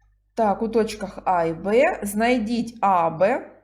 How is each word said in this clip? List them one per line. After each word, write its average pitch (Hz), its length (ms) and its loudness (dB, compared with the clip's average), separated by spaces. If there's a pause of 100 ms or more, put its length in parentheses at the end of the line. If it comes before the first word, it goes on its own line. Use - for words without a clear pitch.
(340)
Так, 202 280 0
у 226 80 -2
точках 214 560 -2
А 175 200 2
і 165 80 -2
Б 220 500 2
знайдіть 226 760 -2
А 185 280 2
Б, 196 420 0 (120)